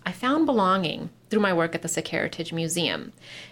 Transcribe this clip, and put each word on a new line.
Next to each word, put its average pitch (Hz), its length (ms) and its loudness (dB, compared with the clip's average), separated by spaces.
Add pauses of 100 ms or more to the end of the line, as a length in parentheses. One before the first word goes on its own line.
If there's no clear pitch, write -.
I 185 60 -2
found 285 340 2
belonging 185 640 2 (220)
through 214 80 2
my 196 140 4
work 165 200 2
at 165 80 -4
the 170 60 -6
Sikh - 220 -4
Heritage - 440 -4
Museum. 165 600 -2 (380)